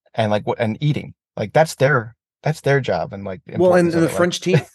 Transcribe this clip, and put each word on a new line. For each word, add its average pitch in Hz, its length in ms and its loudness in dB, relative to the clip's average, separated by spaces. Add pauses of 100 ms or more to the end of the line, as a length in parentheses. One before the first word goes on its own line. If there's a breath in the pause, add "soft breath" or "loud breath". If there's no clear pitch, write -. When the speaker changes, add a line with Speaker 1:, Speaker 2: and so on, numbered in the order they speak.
(140)
Speaker 1:
and, 110 160 0
like, 104 160 0
what, - 140 -4
and 110 200 -2
eating. - 340 -2 (220)
Like, 107 160 -4
that's 160 240 2
their, 123 380 0 (300)
that's 151 160 -2
their 139 200 2
job 87 320 -4
and, 98 120 -12
like, 95 160 -10 (160)
Speaker 2:
Well, 180 180 4
and, 175 140 4
Speaker 1:
importance 165 60 -2
Speaker 2:
and - 20 -4
Speaker 1:
of 165 60 2
Speaker 2:
the 165 40 4
Speaker 1:
it, - 40 -2
like - 60 -6
Speaker 2:
French 175 240 0
team, 175 200 2 (140)